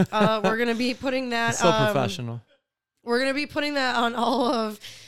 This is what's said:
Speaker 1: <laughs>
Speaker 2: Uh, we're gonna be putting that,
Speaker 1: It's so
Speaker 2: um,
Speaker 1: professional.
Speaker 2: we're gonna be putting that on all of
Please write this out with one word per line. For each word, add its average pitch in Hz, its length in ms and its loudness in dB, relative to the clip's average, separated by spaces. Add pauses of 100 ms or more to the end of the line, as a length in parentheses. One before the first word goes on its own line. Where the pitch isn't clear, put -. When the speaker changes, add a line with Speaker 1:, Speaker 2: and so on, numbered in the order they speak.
Speaker 1:
<laughs> - 100 0
Speaker 2:
Uh, 214 300 4
we're 190 140 2
gonna 233 180 0
be 247 200 0
putting 262 360 -4
that, 233 200 0
Speaker 1:
It's 233 100 -2
so - 80 4
Speaker 2:
um, 214 240 4
Speaker 1:
professional. 120 480 -4 (640)
Speaker 2:
we're 240 140 0
gonna 269 160 0
be 285 120 -4
putting 294 280 -4
that 254 220 -2
on 233 180 0
all 240 360 0
of 220 300 -4 (280)